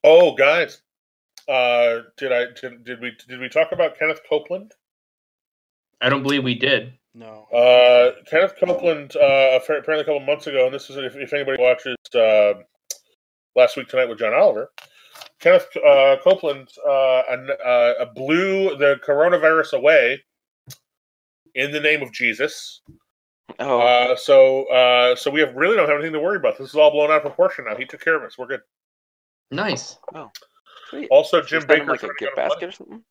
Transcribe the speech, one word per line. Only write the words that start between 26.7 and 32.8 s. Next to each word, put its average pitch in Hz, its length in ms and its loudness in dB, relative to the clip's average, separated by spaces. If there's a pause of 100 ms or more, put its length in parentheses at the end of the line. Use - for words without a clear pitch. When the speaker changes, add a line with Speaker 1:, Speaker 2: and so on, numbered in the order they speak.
Speaker 1:
all 151 160 4
blown 147 200 0
out 156 60 2
of 147 60 0
proportion 147 420 -2
now. 107 100 -8
He 127 100 -12
took - 160 -20
care 165 140 -2
of 135 80 -8
us. - 140 -18
We're 123 100 -14
good. 139 140 -10 (920)
Speaker 2:
Nice. 185 460 -8 (160)
Speaker 4:
Oh, 143 160 -18 (600)
sweet. 143 220 -14
Speaker 1:
Also, 151 300 2
Speaker 4:
Should 147 40 -12
we - 40 -20
Speaker 1:
Jim 156 120 -4
Speaker 4:
send 147 100 0
him, 151 160 2
Speaker 1:
Baker's - 20 -10
Speaker 4:
like, 131 140 -6
a 110 40 -12
Speaker 1:
running - 120 -12
Speaker 4:
gift 139 120 -8
Speaker 1:
out - 0 -
of 135 60 -10
money. 135 120 -4
Speaker 4:
basket 170 200 -8
or - 20 -18
something? - 400 -20